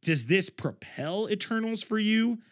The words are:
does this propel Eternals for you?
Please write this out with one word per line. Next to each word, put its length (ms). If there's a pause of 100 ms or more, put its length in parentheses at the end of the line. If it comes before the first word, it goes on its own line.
does 240
this 240
propel 840
Eternals 500
for 160
you? 420 (120)